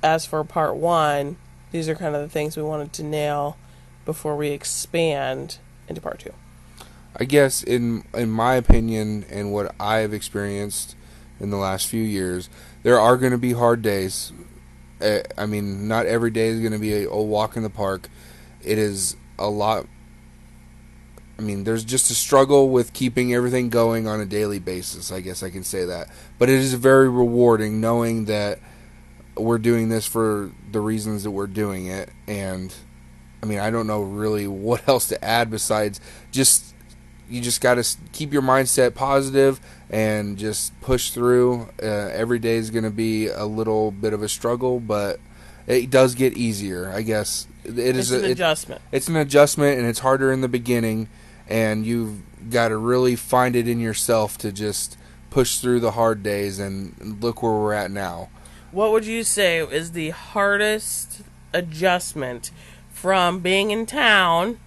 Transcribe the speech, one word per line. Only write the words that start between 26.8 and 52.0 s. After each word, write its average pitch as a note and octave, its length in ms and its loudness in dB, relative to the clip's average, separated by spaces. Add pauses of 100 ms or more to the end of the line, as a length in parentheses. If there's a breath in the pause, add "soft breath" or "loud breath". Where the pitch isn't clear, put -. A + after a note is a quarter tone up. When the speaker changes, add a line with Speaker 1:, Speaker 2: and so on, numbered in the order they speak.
Speaker 2:
rewarding A#2+ 680 4
knowing A2+ 460 0
that G#2 340 -2 (760 loud breath)
we're A2+ 240 0
doing A2+ 300 2
this A2+ 180 0
for G#2+ 440 0 (200)
the A2 80 -2
reasons G#2+ 440 -4
that G#2 80 -6
we're G2 140 -4
doing G2 420 -4
it. F#2+ 220 -10 (180)
And, F#2+ 460 -8 (680)
I - 20 -8
mean, G#2 140 -4
I G#2 100 -2
don't A2+ 160 -2
know G#2+ 160 -2
really G#2 460 -2
what G2+ 400 -2
<laughs> - 20 -
else B2+ 200 4
to - 140 -4
add A2+ 280 2
besides G#2+ 500 -2 (300 loud breath)
just, - 420 2 (560)
you A#2+ 100 -8
just A#2+ 220 -4
gotta B2 200 4
s-, - 160 -2 (160)
keep D3 200 -8
your C#3+ 80 2
mindset C3 540 4
positive C3+ 640 2 (300 loud breath)
and G#2 480 -2
just G#2+ 420 -6
push B2+ 300 0
through. B2 580 2 (120)
Uh, - 40 -8
every G#2+ 540 -2
day A2+ 160 0
is A2+ 160 -2
gonna A2 180 -2
be A2 380 0
a - 180 -4
little G#2+ 460 0
bit G#2 220 -4
of G#2 100 -4
a G#2+ 60 -4
struggle, B2 500 -2
but G#2 400 -4 (480 loud breath)
it B2 240 2
does C3 240 6
get B2+ 200 2
easier, G2 540 -4
I G2+ 140 -4
guess. G#2+ 420 -2 (180)
It A#2 140 -8
is B2+ 340 0
Speaker 1:
It's - 0 -
an B2+ 120 2
Speaker 2:
a, - 60 0
it, - 20 2
Speaker 1:
adjustment. D#3 500 -2 (100)
Speaker 2:
it's C3+ 160 -2
an E3 100 0
adjustment, C#3+ 600 6
and A#2+ 100 0
it's A#2 120 -2
harder C3 320 4
in C3 100 2
the C3 60 0
beginning, A#2 640 0 (400 loud breath)
and A2 360 0
you've A2 360 -4 (280)